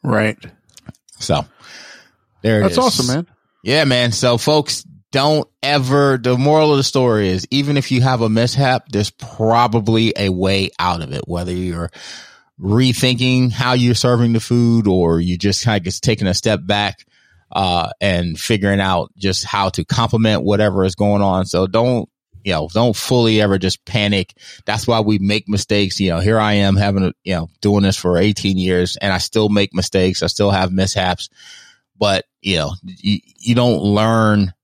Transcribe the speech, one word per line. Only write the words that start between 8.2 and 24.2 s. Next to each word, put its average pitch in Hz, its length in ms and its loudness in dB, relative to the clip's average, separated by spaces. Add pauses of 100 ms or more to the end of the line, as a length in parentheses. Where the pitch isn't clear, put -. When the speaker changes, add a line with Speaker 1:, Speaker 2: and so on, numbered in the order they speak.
Speaker 2:
a 113 80 0
mishap, 123 640 0
there's 101 200 -2
probably 113 1040 0
a 101 140 -2
way 95 500 0
out 87 220 -2
of 69 120 -10
it, 69 140 -8
whether 90 260 -6
you're 87 380 -6 (680)
rethinking 127 920 2
how 123 220 -2
you're 123 220 2
serving 120 400 2
the 113 60 0
food 117 460 2
or 87 340 2
you 90 180 -2
just 98 260 -2
kind 104 220 0
of 92 140 -8
taking 110 260 0
a 95 80 0
step 107 320 -2
back, 104 400 -4 (460)
uh, 87 380 -2 (100)
and 87 380 -2
figuring 98 420 0
out 95 360 -2
just 95 280 -4
how 98 260 -2
to - 140 -6
complement 110 580 0
whatever 101 420 0
is 92 120 -2
going 104 260 0
on. 92 240 0
So 90 200 -2
don't, 113 420 -2 (340)
you 98 100 -4
know, 78 220 -4
don't 113 220 0
fully 113 440 0
ever 98 160 2
just 92 280 -4
panic. 101 500 -2 (320)